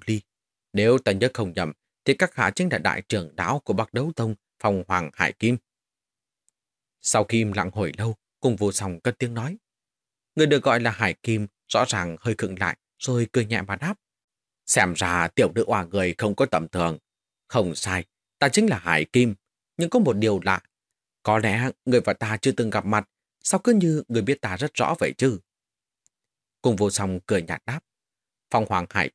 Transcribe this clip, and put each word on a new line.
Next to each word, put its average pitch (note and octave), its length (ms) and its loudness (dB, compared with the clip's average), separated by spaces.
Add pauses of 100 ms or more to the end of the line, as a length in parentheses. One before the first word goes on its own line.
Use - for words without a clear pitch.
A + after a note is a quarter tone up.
ly. G#2+ 160 -2 (520)
Nếu A2 240 4
ta B2 140 0
nhớ G2+ 220 2
không F#2+ 200 -4
nhầm, E2 200 -4 (320)
thì C3+ 80 4
các - 220 -2
hạ G2+ 200 2
chính F#3 160 0
là G#2+ 60 -2
đại E2 240 -2
trưởng F2 360 -4
lão G2+ 220 0
của - 140 -4
Bắc - 200 -4
Đấu C#3+ 220 -2
Tông, A2 200 -2 (240)
Phong G2 280 0
Hoàng F2 260 -2
Hải D#2+ 200 -2
Kim. A#2+ 240 0 (1400)
Sau A2 220 2
khi A#2 140 0
im G#2+ 140 0
lặng F#2+ 220 -2
hồi G2+ 240 -2
lâu, A2 180 -4 (240)
Cung B2 160 2
Vô G2+ 160 0
Song F#2 280 -6
cất A#2+ 200 -2
tiếng A#2+ 140 -4
nói. C3 240 -6 (760)
Người D#3 120 4
được C#3+ 160 2
gọi A#2+ 160 4
là A#2 120 0
Hải G2 220 -2
Kim G#2+ 340 -4 (200)
rõ A2+ 200 2
ràng F2 320 -4
hơi A2+ 180 -4
khựng F#2 220 -6
lại, F#2 180 -4 (220)
rồi A#2+ 320 -2
cười A#2+ 140 0
nhẹ G#2+ 160 -4
mà G2 140 -6
đáp. E3+ 200 -6 (680)
"Xem F#2 280 2
ra F2 340 0
tiểu G#2+ 280 2
nữ A#2 120 0
oa G#2 160 0
người F2+ 340 -2
không G#2 180 -2
có C3+ 100 0
tầm E2 220 -2
thường. E2+ 300 -2 (500)
Không F#2 280 0
sai, F#2 300 -4 (340)
ta C#3 100 2
chính G#3+ 200 4
là B2 80 0
Hải D#2+ 280 0
Kim, A#2+ 300 2 (420)
nhưng E3+ 120 -2
có B3+ 100 4
một D3 140 4
điều G#2 300 0
lạ. F#2+ 180 0 (640)
Có G#2+ 160 2
lẽ A2 300 0 (160)
người B2 160 4
và G#2 120 0
ta A2 240 -4
chưa C3+ 140 0
từng A2+ 180 0
gặp G2 160 -2
mặt, G#2 240 0 (340)
sao - 200 0
cứ A#3+ 100 6
như E3 340 2
người A2+ 140 0
biết B2+ 200 -2
ta F#2 160 -6
rất C#3+ 160 -4
rõ C#3 260 0
vậy C#2 180 0
chứ?" B2 220 2 (1200)
Cung A#2+ 140 2
Vô G2+ 140 2
Song F#2 360 -4
cười G2 160 0
nhạt E2 240 -8
đáp. C#3+ 140 -6 (720)
"Phong A2+ 180 2
Hoàng F2+ 200 0
Hải E2 260 -2